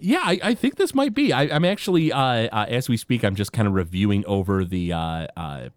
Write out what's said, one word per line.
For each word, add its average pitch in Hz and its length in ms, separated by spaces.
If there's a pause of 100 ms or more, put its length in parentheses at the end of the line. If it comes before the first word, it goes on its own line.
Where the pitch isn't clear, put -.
yeah, 285 220
I, 180 180
I 226 120
think 254 220
this 370 180
might 269 200
be. 277 180
I, 127 120
I'm 151 200
actually, 175 480
uh, 127 60
uh, 113 500
as 120 200
we 120 80
speak, 120 280
I'm 98 120
just 101 160
kinda 104 180
reviewing 95 560
over 98 380
the, 87 280
uh, 82 340 (100)
uh, 71 400